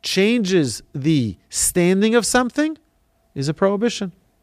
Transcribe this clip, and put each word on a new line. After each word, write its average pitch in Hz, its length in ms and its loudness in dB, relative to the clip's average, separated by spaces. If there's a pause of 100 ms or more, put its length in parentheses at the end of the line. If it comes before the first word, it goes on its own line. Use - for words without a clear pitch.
changes 190 800 0 (120)
the 135 440 0 (120)
standing 190 640 0
of 240 100 2
something, 294 520 0 (560)
is 139 140 -6
a 156 60 -4
prohibition. 196 600 -2 (300)